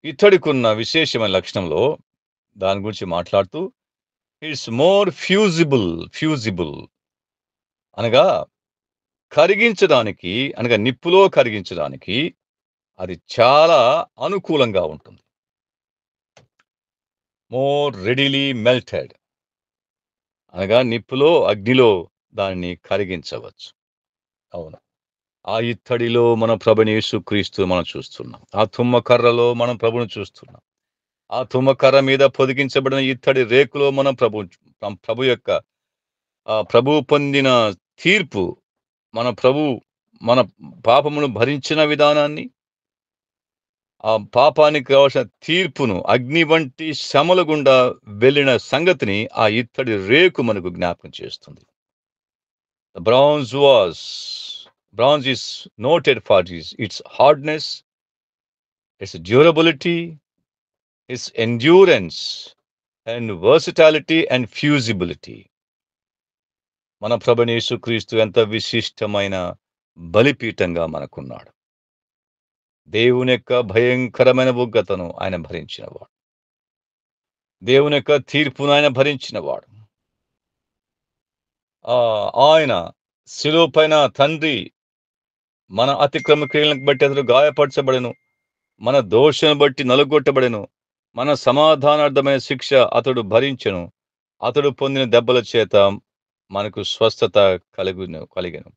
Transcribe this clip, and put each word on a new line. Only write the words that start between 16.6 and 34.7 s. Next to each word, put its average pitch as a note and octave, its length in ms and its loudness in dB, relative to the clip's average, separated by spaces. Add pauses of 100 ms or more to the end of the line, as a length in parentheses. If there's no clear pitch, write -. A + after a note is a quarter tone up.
More C#3 520 -2
readily C3+ 600 -2
melted. A2+ 480 -2 (1400)
అనగా G2 280 0
నిప్పులో, C3 600 0
అగ్నిలో G#2+ 680 2 (240)
దానిని F2+ 420 -6
కరిగించవచ్చు. - 960 -8 (840)
అవును, D#2+ 240 -16 (680)
ఆ G#2+ 140 -4
ఇత్తడిలో A#2 760 0
మన A2+ 200 0
ప్రభుని G#2+ 380 2
యేసుక్రీస్తు G#2 680 -4
మనం F2+ 220 -2 (120)
చూస్తున్నాం. - 460 -16 (120)
ఆ G#2 100 0
తుమ్మకర్రలో A#2+ 920 2
మనం A#2+ 220 -4
ప్రభుని A2+ 440 -4
చూస్తున్నాం. - 400 -18 (720)
ఆ B2 100 -4
తుమ్మకర్ర C3+ 580 2
మీద C3+ 180 0
పొదిగించబడిన C3+ 800 0
ఇత్తడి C3+ 460 -2
రేకులో C#3 460 0
మనం C#3 240 -2
ప్రభు, G#2+ 300 -4 (480)